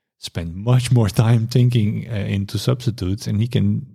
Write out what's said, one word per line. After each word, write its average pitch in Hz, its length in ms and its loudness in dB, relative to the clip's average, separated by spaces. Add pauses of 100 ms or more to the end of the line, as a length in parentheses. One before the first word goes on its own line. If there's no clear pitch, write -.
(180)
spent 82 380 -10
much 120 360 0
more 117 180 4
time 113 380 2
thinking, 117 600 2
uh, 117 60 -8
into 98 420 -4
substitutes, 104 680 -2
and 107 140 0
he 120 60 0
can 104 480 0